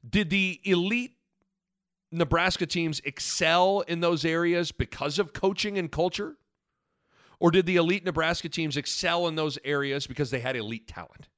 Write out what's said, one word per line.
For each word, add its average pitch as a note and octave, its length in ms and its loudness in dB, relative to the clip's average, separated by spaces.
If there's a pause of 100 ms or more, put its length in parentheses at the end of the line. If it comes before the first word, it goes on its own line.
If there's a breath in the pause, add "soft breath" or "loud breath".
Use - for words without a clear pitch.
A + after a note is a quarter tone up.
Did F#3 220 2
the F#3+ 340 0
elite G3 520 0 (920)
Nebraska E3+ 560 2
teams E3 380 -2
excel F3+ 760 2
in E3+ 180 -4
those E3+ 240 2
areas E3+ 480 0
because C#3+ 460 -4
of F#3 140 0
coaching G3 440 -2
and F3 160 -4
culture? F#3 440 -2 (1000 soft breath)
Or E3+ 120 8
did F3+ 160 6
the F3+ 100 2
elite F3 280 2
Nebraska E3 440 -2
teams D3+ 280 -4
excel E3+ 520 -2
in D#3+ 60 -4
those D#3 300 -2
areas C#3 420 -2
because C3 240 -4
they B2+ 100 -4
had B2+ 160 -4
elite A2+ 320 -8
talent? - 500 -18